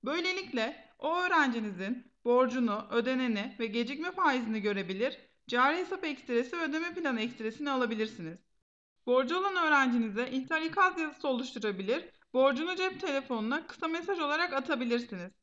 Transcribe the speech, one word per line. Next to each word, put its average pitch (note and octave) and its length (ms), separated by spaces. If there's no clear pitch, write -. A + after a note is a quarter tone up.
Böylelikle E4 960
o D#4+ 180
öğrencinizin A#3+ 920
borcunu, A#3+ 680
ödeneni A#3+ 680
ve A#3 60
gecikme A#3+ 460
faizini B3+ 500
görebilir, G3 560
cari C4 300
hesap F#4 280
ekstresi C4 520
ve A#4+ 40
ödeme E4 320
planı C#4 280
ekstresini A3+ 480
alabilirsiniz. A3 680
Borcu C4 340
olan G4 160
öğrencinize B3 760
ihtar C4+ 320
ikaz F4+ 380
yazısı D4+ 280
oluşturabilir, A#3 760
borcunu C#4 420
cep F#4 260
telefonuna C4+ 680
kısa - 200
mesaj E4+ 320
olarak D#4 340
atabilirsiniz. A#3+ 800